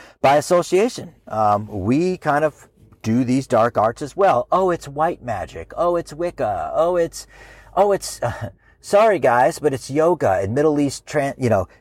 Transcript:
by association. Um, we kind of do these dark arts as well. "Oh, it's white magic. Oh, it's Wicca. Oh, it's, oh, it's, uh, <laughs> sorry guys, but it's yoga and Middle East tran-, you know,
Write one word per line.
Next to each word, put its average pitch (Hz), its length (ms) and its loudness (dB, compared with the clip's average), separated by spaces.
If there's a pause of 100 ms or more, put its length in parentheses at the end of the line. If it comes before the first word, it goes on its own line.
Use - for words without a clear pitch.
(220)
by 135 160 4
association. 175 800 0 (120)
Um, 107 400 0
we 123 480 -2
kind 147 300 0
of - 240 -8 (320)
do 117 240 0
these 131 200 0
dark 117 320 2
arts 110 240 0
as 143 140 -10
well. 160 380 2
"Oh, 185 160 2
it's 170 180 -4
white 151 340 -4
magic. 87 540 -10
Oh, 175 220 0
it's 165 160 -8
Wicca. 110 600 -4
Oh, 170 220 0
it's, 170 320 -4 (480)
oh, 202 160 4
it's, - 320 -4
uh, 110 280 -6 (140)
<laughs> - 140 -20
sorry 208 400 4
guys, 127 400 2
but 143 140 0
it's 123 160 -8
yoga 143 520 2
and 101 140 -4
Middle 147 240 2
East 143 260 -2
tran-, 139 320 -4
you 127 120 0
know, 95 180 2 (140)